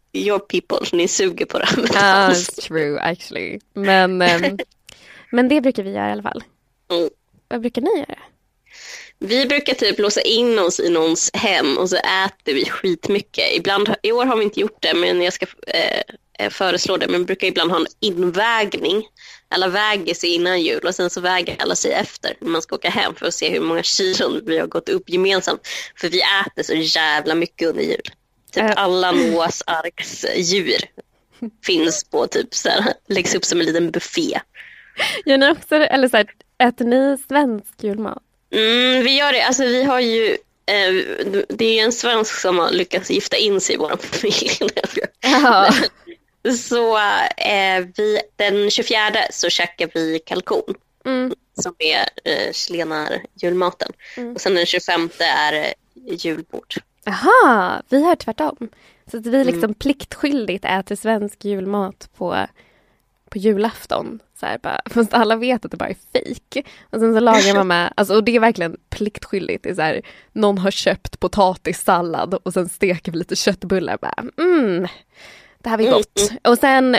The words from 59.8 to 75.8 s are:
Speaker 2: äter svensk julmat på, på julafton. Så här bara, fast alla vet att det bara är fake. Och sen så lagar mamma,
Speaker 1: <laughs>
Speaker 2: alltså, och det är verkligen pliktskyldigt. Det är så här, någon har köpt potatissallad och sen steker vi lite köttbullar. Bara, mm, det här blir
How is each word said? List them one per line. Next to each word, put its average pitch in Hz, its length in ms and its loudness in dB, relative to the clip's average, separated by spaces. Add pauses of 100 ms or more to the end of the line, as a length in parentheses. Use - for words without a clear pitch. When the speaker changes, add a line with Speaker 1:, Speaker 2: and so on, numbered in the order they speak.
Speaker 2:
äter 190 300 -2
svensk 208 500 -2
julmat 196 720 -4
på, 131 300 -4 (800)
på - 80 -10
julafton. 214 840 -2 (200)
Så - 60 -8
här 110 120 -4
bara, - 280 -6
fast 226 280 0
alla 226 220 4
vet 240 300 -2
att - 60 -10
det 170 60 -12
bara - 120 -4
är - 60 -8 (180)
fake. - 560 -6 (200)
Och 220 100 -6
sen 226 140 4
så 220 60 6
lagar 214 360 6
mamma, 180 320 2
Speaker 1:
<laughs> - 100 -8
Speaker 2:
alltså, 196 180 2
och 220 80 6
det 233 120 2
är 233 40 6
verkligen 185 380 2 (120)
pliktskyldigt. - 720 -6
Det - 60 -6
är 180 60 -4
så 156 60 -2
här, 156 200 0 (320)
någon 208 240 2
har 190 140 0
köpt - 480 -2
potatissallad 180 1120 0 (100)
och 180 100 -6
sen 180 160 0
steker 180 420 -2
vi 165 60 -6
lite - 180 -4
köttbullar. 185 640 -2
Bara, - 220 -6 (140)
mm, 247 500 2 (760)
det 233 60 -4
här 226 80 0
blir 220 100 4